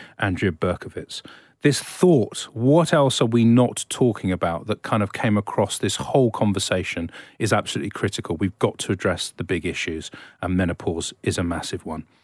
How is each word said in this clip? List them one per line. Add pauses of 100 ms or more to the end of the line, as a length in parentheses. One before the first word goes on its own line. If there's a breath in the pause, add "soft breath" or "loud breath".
(180 loud breath)
Andrea
Berkowitz. (420 loud breath)
This
thought,
what
else
are
we
not
talking
about,
that
kind
of
came
across
this
whole
conversation (260 loud breath)
is
absolutely
critical.
We've
got
to
address
the
big
issues, (320 loud breath)
and
menopause
is
a
massive
one. (180)